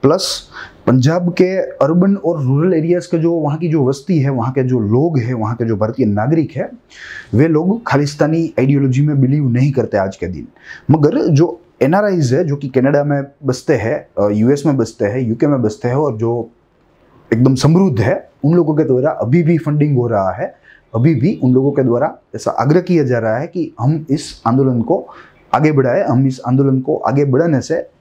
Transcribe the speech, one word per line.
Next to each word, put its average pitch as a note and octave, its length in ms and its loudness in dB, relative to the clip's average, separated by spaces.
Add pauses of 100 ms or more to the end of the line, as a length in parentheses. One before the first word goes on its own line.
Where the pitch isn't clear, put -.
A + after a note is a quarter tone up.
प्लस - 480 -2 (380)
पंजाब D#3+ 460 2
के F#3 240 2
अर्बन F3 580 0
और E3 280 -4
रूरल D3 300 2
एरियाज E3+ 320 0
के - 120 -4
जो E3 160 0
वहाँ D3+ 240 -2
की E3+ 100 -4
जो D3+ 180 0
बस्ती C#3+ 340 -2
है, C#3 100 0
वहाँ B2+ 220 -2
के C3+ 120 -2
जो B2+ 160 0
लोग C3 400 0
हैं, A#2 140 -4
वहाँ A2+ 220 -4
के A#2 100 -4
जो A2+ 120 -2
भारतीय A2+ 280 -2
नागरिक A#2 460 0
हैं, F3 260 -8 (560)
वे C3 140 4
लोग E3+ 400 0
खालिस्तानी D3+ 720 0
आइडियोलॉजी C#3 480 2
में D3+ 140 0
believe C3+ 280 0
नहीं B2 220 2
करते A2+ 260 -2
आज F#2+ 180 -2
के - 120 -8
दिन। F2 200 -10 (440)
मगर D#3 360 2
जो D#3+ 340 2 (200)
एनआरआईज E3+ 520 0
है, E3 140 2
जो C#3+ 80 -2
कि C#3+ 120 -8
कनाडा C3+ 360 2
में C#3+ 200 -2 (220)
बसते C3 280 -2
हैं, A2+ 520 -2
अ, G#2 60 2
यूएस B2 340 2
में C#3+ 120 0
बसते A2+ 280 -2
हैं, G#2 140 -2
यूके A#2 280 -2
में C#3+ 140 0
बसते G#2+ 260 -4
हैं B2 80 -2
और C#3 220 -2
जो A#2 320 -4 (840)
एकदम B2+ 220 4
समृद्ध D#3 440 2
है, A#2 300 0 (160)
उन D3+ 80 4
लोगों D#3 220 2
के D#3 80 2
द्वारा C3 280 0
अभी C#3 320 0
भी E3 140 2
funding D3 400 0
हो A#2+ 100 0
रहा G2 240 -2
है। - 360 -10 (280)
अभी C#3+ 200 2
भी C#3 280 0
उन B2+ 100 4
लोगों C3 180 2
के C3+ 120 0
द्वारा B2 340 -2 (180)
ऐसा - 160 -4
आग्रह D3 300 2
किया F3 220 0
जा B2 160 0
रहा A2 180 -2
है D3 100 -6
कि F3 320 -6
हम D3 300 -2
इस - 380 -6
आंदोलन B2+ 340 2
को - 260 -2 (460)
आगे D3+ 180 2
बढ़ाएं, C3+ 320 2
हम B2+ 240 2
इस C3 200 -4
आंदोलन C3 340 2
को C#3+ 160 -2
आगे C#3 280 0
बढ़ाने C#3 360 2
से E3 140 -4 (260)